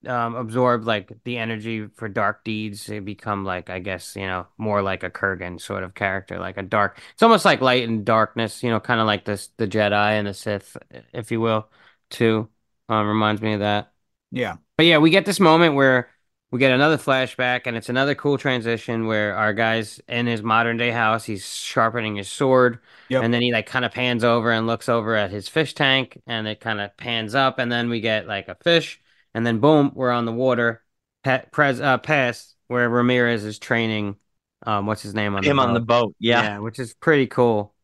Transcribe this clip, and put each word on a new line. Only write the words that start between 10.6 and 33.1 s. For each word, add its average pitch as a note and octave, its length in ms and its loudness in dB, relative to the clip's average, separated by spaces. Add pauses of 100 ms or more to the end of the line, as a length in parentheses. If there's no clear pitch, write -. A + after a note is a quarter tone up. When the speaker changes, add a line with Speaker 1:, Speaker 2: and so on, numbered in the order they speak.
Speaker 1:
if - 180 -10
you A2+ 100 -2
will, A2+ 280 0 (420)
too. A2+ 380 2 (400)
Um, G#2+ 200 0
reminds G#2+ 340 0
me A2 120 -2
of G2+ 60 -4
that. G#2 320 -2 (400)
Speaker 2:
Yeah. A2+ 240 -6 (200)
Speaker 1:
But D#3+ 100 4
yeah, E3 120 8
we D#3+ 120 8
get F#3+ 160 4
this G3 140 -2
moment E3 360 6
where C3 340 4 (400)
we B2+ 80 -4
get C3 140 4
another C#3+ 260 4
flashback, B2+ 680 -2
and A#2 100 -6
it's A2+ 120 -8
another C3+ 260 0
cool C#3+ 240 -2
transition A#2 680 -2
where G#2+ 300 -2
our G#2+ 180 0
guy's A2+ 540 -2
in A#2+ 180 -2
his A2+ 160 -2
modern A2+ 340 2
day A#2+ 140 -2
house, A2+ 340 0
he's G2+ 220 -10
sharpening A2+ 680 -2
his G2 140 -10
sword, B2+ 480 2 (300)
Speaker 2:
Yep. B2+ 140 0
Speaker 1:
and A#2 100 2
then A#2+ 100 0
he, B2 100 0
like, A2 180 -2
kinda B2 180 -2
pans B2 360 -2
over A#2 280 2
and A2+ 140 0
looks A#2 220 -4
over A2+ 280 0
at G2+ 140 -2
his G2+ 180 -10
fish D#3 260 -2
tank, C3 520 0
and A2+ 220 -6
it G#2+ 120 -8
kinda G#2 380 -6
pans A2+ 360 -6
up, C3+ 240 0
and A#2+ 140 -2
then A#2+ 160 -2
we A#2 120 -2
get, A2 260 -2
like, G2 220 -8
a F#2 80 -14
fish, E3+ 440 0 (340)
and A#2 120 -2
then A2+ 140 0
boom, C#3+ 340 6
we're B2+ 160 -2
on A#2+ 160 -2
the A2+ 60 -4
water, A#2+ 520 0 (400)
pa-, C3 180 0 (100)
pres-, C#3 280 2
uh, C3+ 180 2
past C3 580 -2 (120)
where B2 220 2
Ramirez A#2+ 560 2